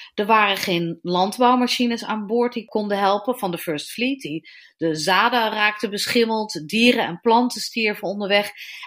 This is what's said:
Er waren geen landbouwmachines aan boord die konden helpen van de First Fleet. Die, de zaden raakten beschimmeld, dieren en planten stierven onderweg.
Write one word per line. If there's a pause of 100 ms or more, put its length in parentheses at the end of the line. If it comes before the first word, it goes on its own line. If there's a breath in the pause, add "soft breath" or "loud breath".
(140 loud breath)
Er
waren
geen
landbouwmachines
aan
boord
die
konden
helpen
van
de
First
Fleet.
Die, (280 loud breath)
de
zaden
raakten
beschimmeld,
dieren
en
planten
stierven
onderweg. (360 loud breath)